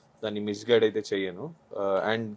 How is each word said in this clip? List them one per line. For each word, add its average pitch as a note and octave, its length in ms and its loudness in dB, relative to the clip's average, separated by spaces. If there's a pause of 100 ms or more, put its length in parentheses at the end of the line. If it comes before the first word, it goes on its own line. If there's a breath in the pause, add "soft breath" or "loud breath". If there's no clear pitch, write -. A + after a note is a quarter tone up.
(240)
దాన్ని G#2 160 -4
మిస్‌గైడ్ G#2+ 440 2
అయితే G#2+ 200 2 (100)
చెయ్యను. G2 400 -4 (200)
Uh, G2 420 0
and A2 220 -6